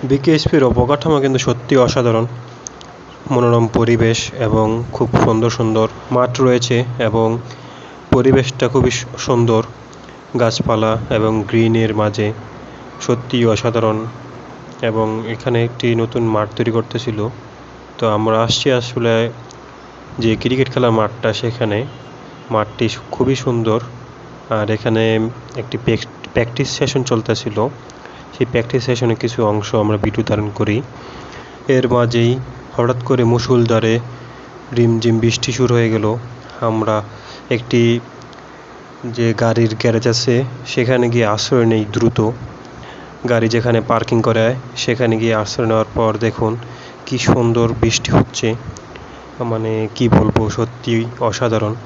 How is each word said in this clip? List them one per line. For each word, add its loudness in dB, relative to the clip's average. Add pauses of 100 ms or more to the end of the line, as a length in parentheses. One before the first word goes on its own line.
বিকেএসপির 4
অবকাঠামো 4
কিন্তু 2
সত্যি 0
অসাধারণ, 4 (1040)
মনোরম 4
পরিবেশ 2 (220)
এবং 2 (260)
খুব 0 (140)
সুন্দর 4
সুন্দর 2 (240)
মাঠ 2
রয়েছে 4 (220)
এবং 2 (800)
পরিবেশটা 4
খুবই 2
সু-, -10 (160)
সুন্দর, 4 (760)
গাছপালা 2 (180)
এবং 2 (100)
গ্রিনের 2
মাঝে 0 (760)
সত্যিই 0
অসাধারণ। 2 (840)
এবং 0 (220)
এখানে -2
একটি -2
নতুন 0 (120)
মাঠ 0
তৈরি 0
করতেছিল। -2 (760)
তো -2
আমরা 2
আসছি 0
আসলে 0 (1040)
যে 2
ক্রিকেট 0
খেলার 2
মাঠটা, 0
সেখানে -2 (720)
মাঠটি 0
সু-, -8
খুবই 0
সুন্দর। 0 (720)
আর 0
এখানে 2 (520)
একটি -8
পেক-, -2 (220)
প্র্যাকটিস 0
সেশন -2
চলতেছিল, -2 (760)
সেই -2
প্র্যাকটিস -2
সেশনে 0
কিছু -4
অংশ 0
আমরা 2
ভিডিও -2
ধারণ -2
করি। -2 (920)
এর 4
মাঝেই 4 (400)
হঠাৎ 0
করে 2
মুষলধারে 2 (800)
রিমঝিম 2
বৃষ্টি 0
শুরু 2
হয়ে 4
গেল। 0 (540)
আমরা 0 (540)
একটি 2 (1300)
যে 2
গাড়ির 2
গ্যারেজ 0
আছে 2 (320)
সেখানে 2
গিয়ে 2
আশ্রয় 2
নেই 2
দ্রুত। 2 (1120)
গাড়ি 4
যেখানে 2
পার্কিং 0
করে 4 (300)
সেখানে 0
গিয়ে 2
আশ্রয় -2
নেওয়ার 2
পর 2
দেখুন 0 (520)
কি -6
সুন্দর 2 (140)
বৃষ্টি 0
হচ্ছে, 2 (920)
মানে -2 (220)
কি 2
বলবো, 4
সত্যি -2 (260)
অসাধারণ। 0 (140)